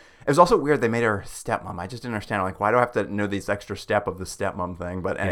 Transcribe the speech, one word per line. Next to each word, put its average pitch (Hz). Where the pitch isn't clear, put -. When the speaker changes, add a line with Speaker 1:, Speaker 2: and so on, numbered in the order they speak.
Speaker 1:
It -
was 143
also 180
weird 143
they 117
made 117
her 104
stepmom. 95
I 92
just 120
didn't 120
understand. 101
Like, 95
why 104
do 117
I 123
have 120
to 101
know 104
this 98
extra 101
step -
of 92
the 92
stepmom 92
thing? 90
But 95
Speaker 2:
Yeah. -